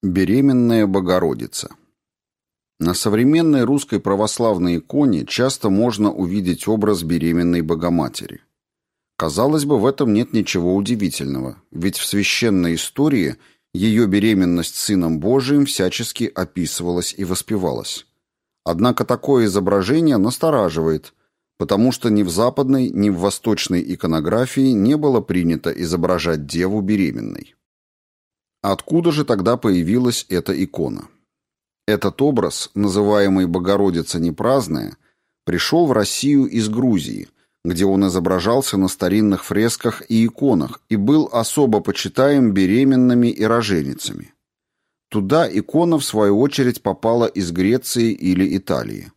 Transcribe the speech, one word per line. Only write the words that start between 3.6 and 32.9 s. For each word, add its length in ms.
русской 380
православной 800
иконе 460
часто 460
можно 400
увидеть 560
образ 380
беременной 560
Богоматери. 800
Казалось 480
бы, 140
в 80
этом 260
нет 200
ничего 420
удивительного, 960
ведь 280
в 60
священной 680
истории 640
её 360
беременность 680
Сыном 460
Божиим 460
всячески 580
описывалась 840
и 80
воспевалась. 800
Однако 400
такое 400
изображение 720
настораживает, 1000
потому 340
что 160
ни 160
в 40
западной, 640
ни 180
в 100
восточной 680
иконографии 800
не 240
было 240
принято 500
изображать 760
деву 360
беременной. 720
Откуда 460
же 140
тогда 320
появилась 720
эта 240
икона? 440
Этот 340
образ, 540
называемый 720